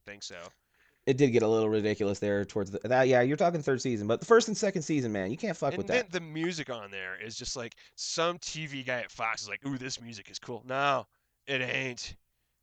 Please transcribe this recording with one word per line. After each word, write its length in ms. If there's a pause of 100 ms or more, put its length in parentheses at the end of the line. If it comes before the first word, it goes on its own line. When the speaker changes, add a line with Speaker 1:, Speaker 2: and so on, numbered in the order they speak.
Speaker 1:
think 180
so. 140 (680)
Speaker 2:
It 120
did 120
get 140
a 40
little 220
ridiculous 500
there 240
towards 280
the, 140
that, 220
yeah, 140
you're 160
talking 240
third 200
season, 260
but 120
the 80
first 200
and 100
second 240
season, 300
man, 200
you 60
can't 200
fuck 160
Speaker 1:
And 40
Speaker 2:
with 100
Speaker 1:
then 220
Speaker 2:
that. 20
Speaker 1:
the 100
music 500
on 200
there 320
is 120
just 200
like 200 (200)
some 440
T 260
V 180
guy 180
at 100
Fox 320
is 60
like, 160
"Ooh, 120
this 240
music 300
is 80
cool." 280
No, 380 (400)
it 160
ain't. 540 (480)